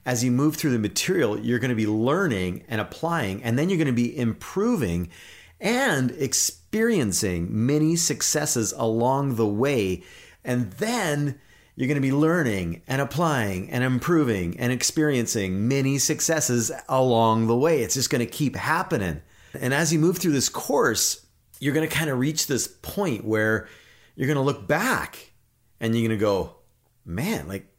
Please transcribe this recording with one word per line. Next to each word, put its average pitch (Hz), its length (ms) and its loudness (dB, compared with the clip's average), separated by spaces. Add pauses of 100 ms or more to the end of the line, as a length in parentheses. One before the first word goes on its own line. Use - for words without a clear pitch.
as 123 200 -2
you 123 80 2
move 147 240 2
through 147 160 0
the 117 80 2
material, 107 580 0
you're 117 220 0
gonna 123 160 0
be 110 100 0
learning 110 800 0
and 110 140 -4
applying, 117 640 -4
and 117 120 0
then 160 120 2
you're 190 100 2
gonna 147 140 2
be 120 260 0
improving 120 920 -2 (480)
and 196 520 0
experiencing 123 1400 0
many 147 460 2
successes 147 800 -2
along 123 600 0
the 110 100 2
way. 104 560 0 (420)
And 123 280 -2
then 147 680 -2 (340)
you're 131 140 -2
gonna 143 120 0
be 135 120 2
learning 131 720 2
and 131 140 -2
applying 127 720 0
and 123 120 -2
improving 127 800 0
and 123 100 0
experiencing 117 960 0
many 135 320 0
successes 139 720 0 (200)
along 113 560 4
the 117 100 4
way. 151 240 4
It's 101 140 -2
just 127 160 0
gonna 120 160 0
keep - 280 -2
happening. 110 680 -2 (360)
And 127 140 -2
as 156 220 2
you 160 40 4
move 175 200 2
through 175 140 0
this 135 180 0
course, - 720 0 (340)
you're 135 160 -2
gonna 156 120 0
kinda 151 280 -2
reach 147 320 0
this 127 200 -2
point 151 580 -6
where 107 420 0 (480)
you're 131 140 -2
gonna 143 140 0
look 143 260 -2
back 185 640 -2 (480)
and 113 160 0
you're 117 100 2
gonna 110 140 0
go, 98 360 0 (500)
"Man, 90 420 -4
like, 98 180 -10 (120)